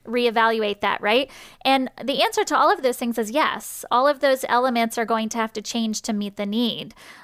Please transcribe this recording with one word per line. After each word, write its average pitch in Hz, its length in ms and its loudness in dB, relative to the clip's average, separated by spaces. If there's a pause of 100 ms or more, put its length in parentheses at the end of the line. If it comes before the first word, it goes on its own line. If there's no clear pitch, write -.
reevaluate 226 760 2
that, 202 200 0
right? 240 300 2 (340)
And 262 240 2 (140)
the 262 180 -2
answer 440 220 0
to 294 140 0
all 294 160 6
of 339 100 -2
those 254 140 0
things 240 220 -4
is 214 120 -2
yes. - 600 -2
All 254 160 4
of 285 100 2
those 262 300 2
elements 240 500 0
are 233 60 0
going 220 240 -2
to 233 100 -6
have 220 140 -2
to 214 100 -8
change 220 400 -4
to 226 100 -4
meet 202 220 -4
the 208 100 -6
need. 208 480 -2 (320)